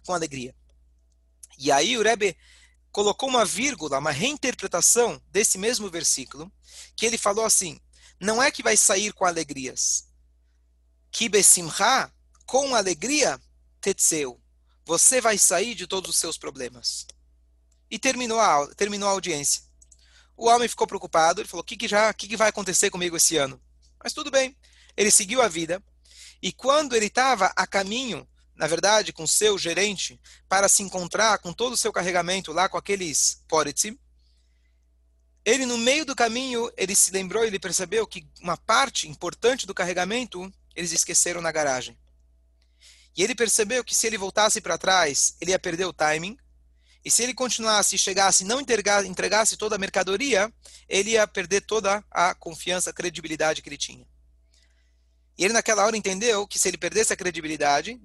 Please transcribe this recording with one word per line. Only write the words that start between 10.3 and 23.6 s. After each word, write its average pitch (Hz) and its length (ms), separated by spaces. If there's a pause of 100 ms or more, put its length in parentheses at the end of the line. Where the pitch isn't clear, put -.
Ki 226 160
besimcha, 196 840 (340)
com 269 300
alegria, 190 640 (420)
tetzeu. 151 580 (460)
Você 170 360
vai 214 160
sair 196 380
de 170 120
todos 180 220
os 165 80
seus 165 200
problemas." 123 720 (800)
E 220 80
terminou 247 420
a 208 80
au-, 147 280
terminou 202 320
a 196 60
audiência. 170 500 (720)
O 226 120
homem 240 200
ficou - 180
preocupado, 175 560
ele 208 60
falou, 170 140
"O - 40
que 233 120
que 226 100
já, 208 240
o - 20
que - 140
que 208 100
vai 214 120
acontecer 196 420
comigo 175 240
esse 160 220
ano?" 135 220 (440)